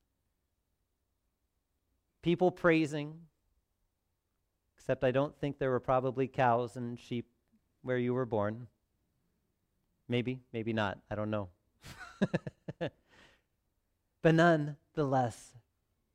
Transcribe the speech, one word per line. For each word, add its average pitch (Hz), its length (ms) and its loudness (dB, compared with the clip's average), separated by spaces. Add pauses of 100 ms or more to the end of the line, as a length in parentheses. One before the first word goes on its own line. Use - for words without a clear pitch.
(2250)
people 175 280 2
praising, 156 640 0 (1600)
except - 280 -4
I 127 80 2
don't 139 280 -2
think 143 180 -4
there 135 120 -2
were 123 100 0
probably 131 460 0
cows 123 500 2
and 120 220 -8
sheep - 280 -8 (560)
where 127 160 -2
you 123 140 0
were 127 140 -2
born. 110 400 -2 (1400)
Maybe, 123 320 -2 (120)
maybe 113 200 -4
not, 107 260 -2 (120)
I 107 40 -6
don't 107 160 -4
know. 104 240 -4
<laughs> - 1400 -8 (1300)
But 160 140 6
nonetheless, 147 1160 2 (600)